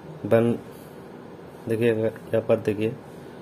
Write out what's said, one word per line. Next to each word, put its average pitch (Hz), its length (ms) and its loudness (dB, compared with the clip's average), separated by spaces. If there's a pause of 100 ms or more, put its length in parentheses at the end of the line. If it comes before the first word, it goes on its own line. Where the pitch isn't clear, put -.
(260)
बन-, 113 300 6 (1120)
देखिए, 113 240 4
यहाँ 110 480 2
पर 113 160 4
देखिए, 107 340 2 (520)